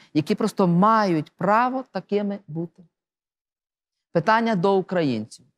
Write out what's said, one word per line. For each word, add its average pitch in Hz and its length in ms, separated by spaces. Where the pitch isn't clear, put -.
які 156 220
просто 202 320
мають 185 720
право 247 540
такими 202 560
бути. 165 360
Питання 220 440
до 196 220
українців. 147 680